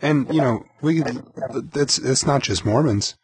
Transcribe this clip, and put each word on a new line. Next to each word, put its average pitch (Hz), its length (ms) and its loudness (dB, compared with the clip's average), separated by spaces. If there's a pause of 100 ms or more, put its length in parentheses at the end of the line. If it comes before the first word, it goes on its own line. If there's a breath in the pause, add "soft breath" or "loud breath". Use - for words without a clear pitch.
And, 143 320 0
you 156 80 2
know, 120 220 0 (180)
we, 160 220 2 (720)
it's, 143 240 0
it's 131 260 0
not 139 160 2
just 95 240 -2
Mormons. 107 580 2